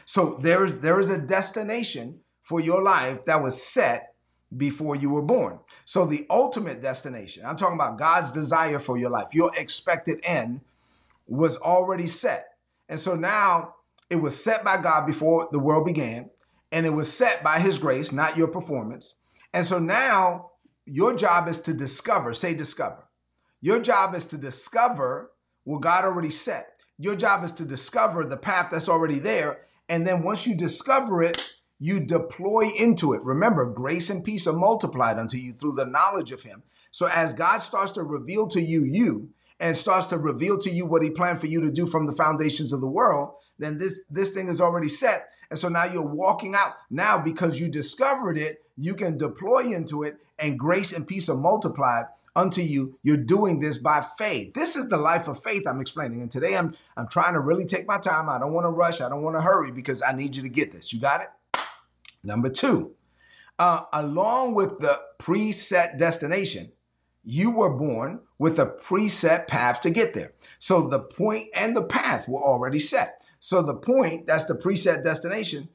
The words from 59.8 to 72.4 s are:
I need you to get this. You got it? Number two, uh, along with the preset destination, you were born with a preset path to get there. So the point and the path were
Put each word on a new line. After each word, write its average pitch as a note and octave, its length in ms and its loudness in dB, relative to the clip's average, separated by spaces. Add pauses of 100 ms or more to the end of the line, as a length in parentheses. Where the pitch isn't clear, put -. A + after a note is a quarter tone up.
I C3 120 0
need C3+ 240 -6
you C3+ 60 -8
to C3 60 -8
get C#3 220 -2
this. F2 220 -12
You A2+ 80 -6
got C#3+ 200 2
it? F#3+ 60 -10 (960)
Number A#2 260 -2
two, D3 420 2 (640)
uh, E3+ 240 4 (100)
along G3+ 600 0
with G3 260 0
the C#3+ 220 2 (160)
preset F3+ 800 0
destination, E3 760 -2 (540)
you D#3+ 240 0
were A3 220 2
born C3+ 500 -4 (160)
with D#3+ 220 2
a C3+ 80 4
preset - 800 0
path B2 340 0
to E3 80 2
get G#3+ 240 2
there. E2 200 -10 (260)
So E3+ 280 2
the C3 120 0
point G#3+ 540 -4
and A3 220 0
the A3+ 80 0
path A#3+ 460 -2
were C3 120 -4